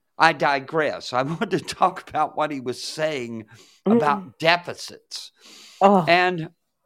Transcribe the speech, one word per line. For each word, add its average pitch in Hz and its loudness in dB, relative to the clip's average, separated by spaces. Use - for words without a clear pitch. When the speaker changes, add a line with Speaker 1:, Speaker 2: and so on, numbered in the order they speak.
Speaker 1:
I 160 6
digress. 139 -2
I 123 2
<laughs> - -
want 165 -4
to 165 0
talk - -2
about 147 -2
what 151 -2
he 139 -6
was 120 -6
saying 120 -6
about 196 4
Speaker 2:
Mm. 135 -20
Speaker 1:
deficits. - -6
Speaker 2:
Oh. 190 6
Speaker 1:
And, 175 2